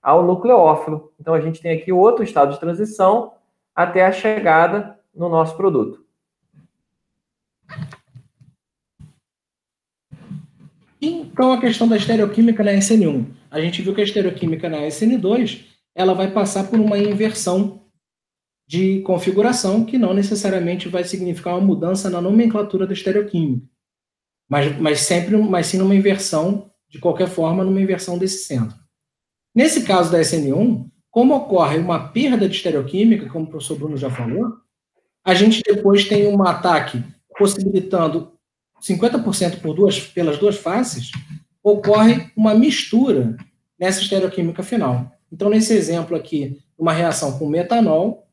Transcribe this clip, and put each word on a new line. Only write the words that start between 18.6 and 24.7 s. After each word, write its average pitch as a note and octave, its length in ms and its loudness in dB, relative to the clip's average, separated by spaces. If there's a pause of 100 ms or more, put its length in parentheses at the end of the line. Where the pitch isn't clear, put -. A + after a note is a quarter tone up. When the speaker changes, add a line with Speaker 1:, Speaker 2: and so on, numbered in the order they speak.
Speaker 2:
de F#3+ 340 0
configuração, G3 840 0
que C4 120 -4
não G3 160 2
necessariamente F#3+ 760 -2
vai F3 160 -4
significar F3+ 500 -6
uma F#3+ 120 0
mudança F#3 440 0
na F3 100 -4
nomenclatura G#3 680 0
da F#3+ 60 -6
estereoquímica, F3+ 760 -4 (840)
mas, C#3+ 300 -2